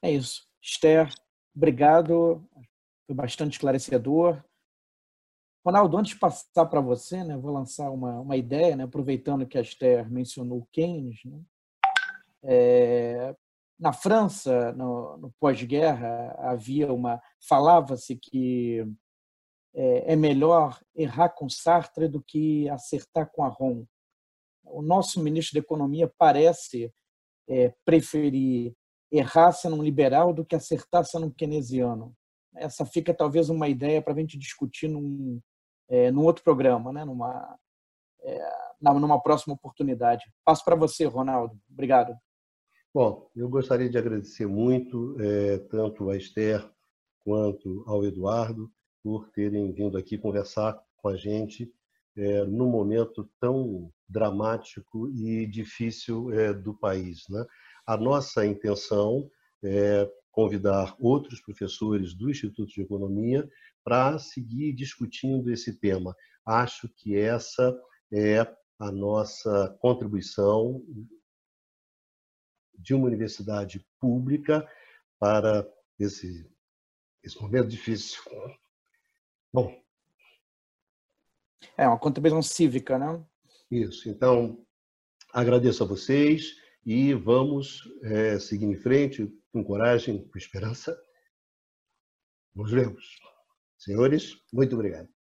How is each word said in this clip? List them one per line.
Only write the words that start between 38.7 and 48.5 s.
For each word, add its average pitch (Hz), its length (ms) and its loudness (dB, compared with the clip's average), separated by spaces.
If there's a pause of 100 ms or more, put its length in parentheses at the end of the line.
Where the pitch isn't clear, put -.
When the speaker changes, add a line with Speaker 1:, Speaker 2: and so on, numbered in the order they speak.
Speaker 1:
na, 143 140 6
numa 147 280 4
próxima 147 320 0
oportunidade. 123 720 -2 (180)
Passo 160 220 4
pra 170 100 6
você, 160 300 2
Ronaldo. 123 560 -2 (100)
Obrigado. 127 460 2 (800)
Speaker 2:
Bom, 117 420 2
eu 120 100 -4
gostaria 127 440 0
de 120 80 0
agradecer 110 480 -4
muito, 123 760 0
é, 101 380 0
tanto 107 500 -4
a 98 80 -2
Esther 107 500 -2 (540)
quanto 104 640 -4
ao 104 200 -2
Eduardo 110 640 -4 (320)